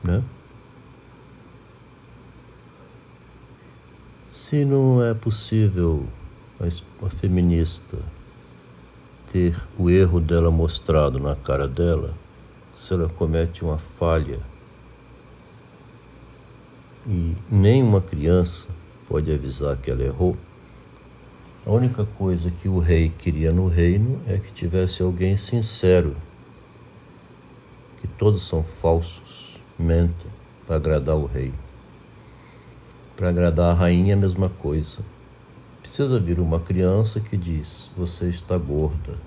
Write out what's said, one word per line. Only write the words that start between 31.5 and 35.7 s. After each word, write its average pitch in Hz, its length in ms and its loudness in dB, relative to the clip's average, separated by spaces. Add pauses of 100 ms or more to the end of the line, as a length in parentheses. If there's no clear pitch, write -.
Pra 92 140 -2
agradar 87 420 2
a - 20 4
rainha, 90 400 4
a 98 40 2
mesma 95 320 0
coisa. 76 500 -6 (840)